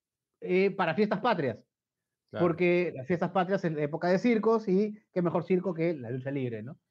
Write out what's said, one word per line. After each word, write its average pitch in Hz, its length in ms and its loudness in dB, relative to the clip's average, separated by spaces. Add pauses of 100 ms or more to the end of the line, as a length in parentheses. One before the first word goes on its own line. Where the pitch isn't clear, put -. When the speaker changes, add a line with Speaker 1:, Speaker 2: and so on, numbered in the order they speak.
(400)
Speaker 1:
eh, 185 320 2
para 180 220 -2
Fiestas 208 260 2
Patrias, 170 380 0 (720)
Speaker 2:
Claro. 170 160 0
Speaker 1:
porque 175 500 2
las 131 120 -12
Fiestas 175 240 0
Patrias 185 340 0
en 160 140 -2
época 151 280 -2
de 185 120 4
circos 220 480 2
y 208 300 2 (140)
qué 180 100 -2
mejor 170 220 0
circo 180 300 0
que 165 200 0
la 120 180 -8
lucha 131 200 -6
libre, 120 320 -4
¿no? 135 140 -14 (140)